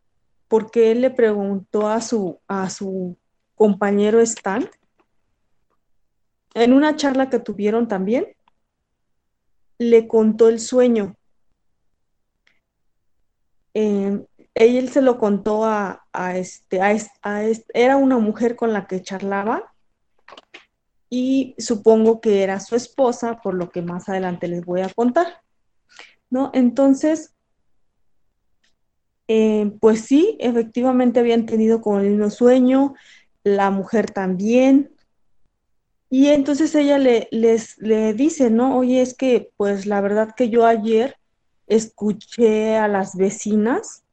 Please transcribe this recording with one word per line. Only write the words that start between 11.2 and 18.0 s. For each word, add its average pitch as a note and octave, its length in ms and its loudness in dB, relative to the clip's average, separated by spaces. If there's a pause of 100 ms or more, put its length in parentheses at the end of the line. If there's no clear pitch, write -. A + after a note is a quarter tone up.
Eh, G3+ 500 -2 (300)
él B3 340 2
se C4+ 140 0
lo A#3+ 160 2
contó G#3+ 460 -2
a, G#3 480 -4
a F3+ 220 -6
este, F#3 460 -8
a G3+ 120 2
es-, A3 180 -6 (100)
a G#3 220 -6
es-, A3 220 -4 (100)
era B3+ 220 2
una C4 200 2